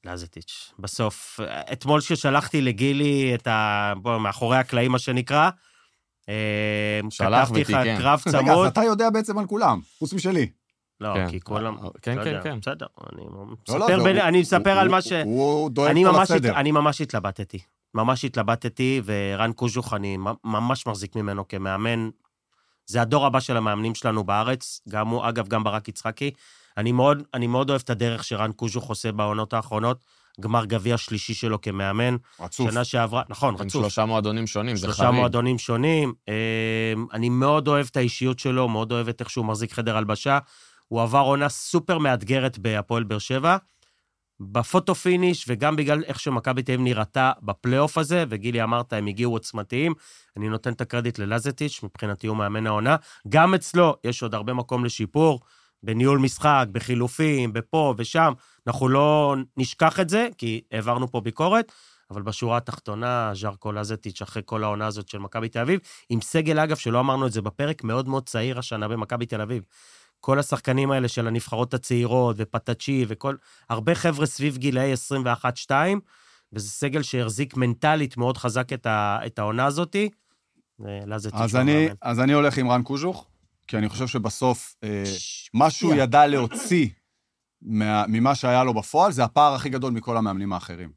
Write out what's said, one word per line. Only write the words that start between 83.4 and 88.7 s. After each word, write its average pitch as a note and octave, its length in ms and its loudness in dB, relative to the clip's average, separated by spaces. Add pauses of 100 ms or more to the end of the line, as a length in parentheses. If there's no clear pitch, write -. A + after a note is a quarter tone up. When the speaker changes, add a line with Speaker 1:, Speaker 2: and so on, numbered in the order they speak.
Speaker 3:
כי A2+ 100 -4
אני G#2+ 120 0
חושב B2+ 180 -6
שבסוף, A#2+ 760 -2
אה, G#2 220 -4
Speaker 4:
ש-, - 480 -10
Speaker 3:
מה C#3+ 160 6
שהוא E3 220 0
Speaker 4:
שנייה. C#3+ 120 4
Speaker 3:
ידע C#3+ 240 6
להוציא C#3+ 600 0 (760)
מה-, G#2+ 460 2
ממה A#2 280 4
שהיה B2+ 280 4
לו B2+ 100 2